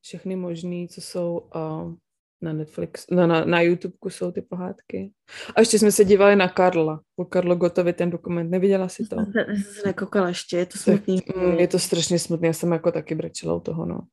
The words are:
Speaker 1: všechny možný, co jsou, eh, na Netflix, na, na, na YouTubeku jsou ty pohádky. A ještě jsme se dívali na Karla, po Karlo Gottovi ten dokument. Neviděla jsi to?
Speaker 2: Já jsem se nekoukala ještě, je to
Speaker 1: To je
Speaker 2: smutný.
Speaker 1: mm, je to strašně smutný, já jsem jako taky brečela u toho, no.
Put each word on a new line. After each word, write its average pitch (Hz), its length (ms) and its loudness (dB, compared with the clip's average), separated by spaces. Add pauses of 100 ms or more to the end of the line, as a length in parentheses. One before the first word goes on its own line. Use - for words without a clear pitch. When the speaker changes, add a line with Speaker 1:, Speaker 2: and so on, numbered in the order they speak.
Speaker 1:
všechny 185 360 -10
možný, 175 520 -8
co - 120 -18
jsou, 170 560 -6
eh, 160 380 -8 (500)
na 160 80 -6
Netflix, 156 580 -8
na, 180 160 4
na, 160 180 4
na 170 160 2
YouTubeku 180 500 -2
jsou 180 220 -8
ty 180 100 -8
pohádky. 190 720 -10 (440)
A - 40 6
ještě 226 180 6
jsme 208 140 6
se 208 120 6
dívali 202 320 8
na 185 120 4
Karla, 165 520 2 (160)
po 180 80 -6
Karlo 175 320 2
Gottovi 175 360 0
ten 175 180 0
dokument. 170 400 -4
Neviděla 185 380 2
jsi - 180 -8
to? - 100 -8
Speaker 2:
Já 220 80 -2 (200)
jsem 208 180 -4
se 208 240 -12
nekoukala 190 420 -2
ještě, 175 280 -6
je 175 100 0
to - 180 -16
Speaker 1:
To 208 60 4
je 202 60 6
Speaker 2:
smutný. 190 220 0 (180)
Speaker 1:
mm, 180 220 2
je 175 100 4
to 185 100 0
strašně 170 400 0
smutný, 165 280 -2
já 165 60 2
jsem 170 200 -2
jako 165 200 0
taky 160 220 -6
brečela 165 400 -6
u 170 60 -4
toho, 165 260 -6
no. - 140 -6 (120)